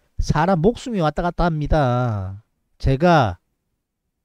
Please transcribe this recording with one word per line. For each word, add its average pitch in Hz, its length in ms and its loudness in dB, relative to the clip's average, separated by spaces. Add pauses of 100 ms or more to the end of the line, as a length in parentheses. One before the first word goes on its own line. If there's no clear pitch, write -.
(200)
사람 165 420 0
목숨이 226 380 -2
왔다 156 240 -2
갔다 170 220 -2
합니다. 123 960 -2 (340)
제가 135 640 2 (840)